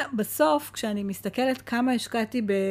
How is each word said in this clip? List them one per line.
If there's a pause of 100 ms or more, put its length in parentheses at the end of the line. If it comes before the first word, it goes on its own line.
(160)
בסוף,
כשאני
מסתכלת
כמה
השקעתי
ב-, (180)